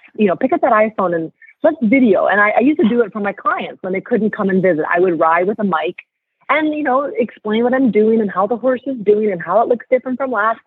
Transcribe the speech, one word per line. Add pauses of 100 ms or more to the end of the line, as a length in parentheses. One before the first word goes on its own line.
(160)
you
know,
pick
up
that
iPhone
and (320)
let's
video."
And
I,
I
used
to
do
it
for
my
clients
when
they
couldn't
come
and
visit.
I
would
ride
with
a
mic (520)
and,
you
know,
explain
what
I'm
doing
and
how
the
horse
is
doing
and
how
it
looks
different
from
last